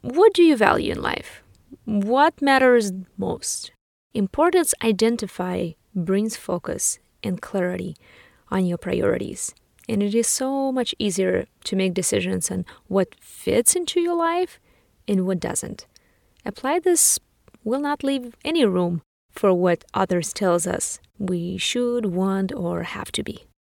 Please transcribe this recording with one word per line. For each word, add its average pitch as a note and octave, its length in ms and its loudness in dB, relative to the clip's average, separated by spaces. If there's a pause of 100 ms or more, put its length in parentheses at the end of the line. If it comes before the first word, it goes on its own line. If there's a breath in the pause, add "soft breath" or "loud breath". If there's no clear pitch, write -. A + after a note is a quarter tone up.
What F#4 320 4
do F4 80 4
you D#4+ 140 8
value - 380 2
in - 80 -6
life? - 420 -6 (420)
What A3+ 560 2
matters B3+ 500 6 (260)
most? - 540 -6 (420)
Importance D#4+ 680 2
identify F#3+ 920 0 (220)
brings G3 440 -2
focus - 640 -6 (220)
and F#3 200 -6
clarity F3+ 540 -4 (540 soft breath)
on F#3 160 0
your F3 120 -2
priorities. - 760 -2 (360)
And G3+ 140 0
it G3+ 100 -2
is A3+ 140 2
so C4+ 440 -2
much B3+ 280 -2
easier F#3 480 0 (160)
to - 120 -4
make F#3+ 200 0
decisions F#3 560 0
on F#3 120 -4 (240 loud breath)
what F#3+ 320 0
fits - 560 0
into F4+ 240 -2
your E4+ 160 0
life E4+ 440 -2 (480)
and F#3+ 180 0
what F#3 140 -2
doesn't. - 480 -8 (580 soft breath)
Apply C4+ 340 -4
this E4+ 400 2 (440)
will B3 160 -2
not D4 240 -4
leave C4 320 -4 (100)
any D#4 200 2
room F3 360 0 (300)
for G3 220 2
what F3 300 2 (100)
others F#3 380 0
tells F3 360 0
us - 320 -4 (180)
we F#3 400 -4
should, A#3+ 480 -2
want, F#3+ 480 0
or F3 300 -4
have - 300 -10
to - 100 -4
be. - 220 -12 (180)